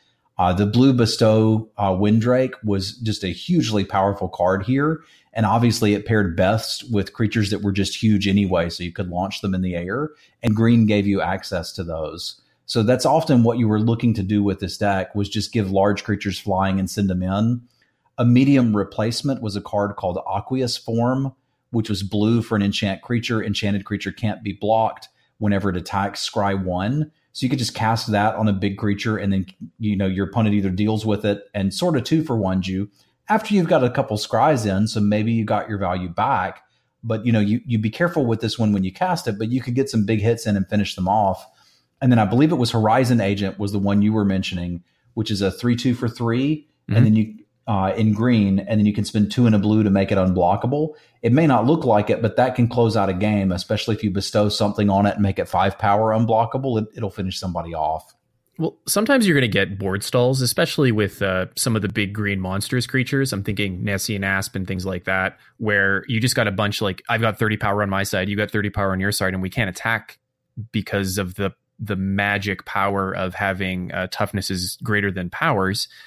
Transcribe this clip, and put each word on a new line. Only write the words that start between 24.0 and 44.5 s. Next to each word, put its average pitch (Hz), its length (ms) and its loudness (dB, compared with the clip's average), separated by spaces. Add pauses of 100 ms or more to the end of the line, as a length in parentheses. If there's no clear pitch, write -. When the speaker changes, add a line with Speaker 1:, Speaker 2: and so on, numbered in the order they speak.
Speaker 1:
can't - 320 -4
be 104 80 -6
blocked 110 560 -2 (300)
whenever 101 320 0
it 90 80 -2
attacks, 98 520 -4
scry 98 320 -2
one. 98 480 -2 (220)
So - 140 -6
you 127 40 -2
could 135 100 -2
just 117 140 -4
cast 113 380 -2
that 117 240 2
on 110 140 0
a 104 40 2
big 98 240 -2
creature, 104 380 -2
and 98 160 -2
then, 95 140 0 (340)
you 107 160 -2
know, 95 120 0
your 95 200 -2
opponent 107 280 2
either 98 140 0
deals 107 360 0
with 104 180 0
it 101 300 -2
and 98 200 -2
sort 175 220 0
of 120 80 0
two 160 220 0
for 131 100 -2
ones 92 320 0
you 95 220 -4 (400)
after 208 240 0
you've 175 160 2
got 160 120 4
a 123 80 2
couple 117 280 -2
scries 123 480 2
in. 101 240 2
So 117 100 -4
maybe 107 320 2
you 113 140 0
got 107 240 -2
your 104 80 -4
value 92 320 -4
back, 101 520 -2 (400)
but, 113 240 -4
you 120 60 2
know, 113 80 4
you, 104 260 0
you 120 140 0
be 110 100 0
careful 165 360 0
with 113 160 0
this 113 180 -4
one 107 140 2
when 95 100 2
you 92 80 -4
cast 180 340 -2
it, 104 140 -4
but 110 100 -4
you 123 120 -2
could 123 120 -6
get 135 160 0
some 107 160 0
big 107 140 0
hits 110 260 0
in 104 120 2
and 95 100 0
finish 104 280 -2
them 92 120 -2
off. 98 380 0 (560)
And 127 100 4
then 117 80 6
I 107 60 4
believe 127 260 4
it - 40 2
was 123 160 0
Horizon 117 500 4
Agent 98 360 -2
was 101 140 -4
the 104 80 -2
one 101 220 2
you 104 100 4
were 107 140 2
mentioning, 90 580 -2 (300)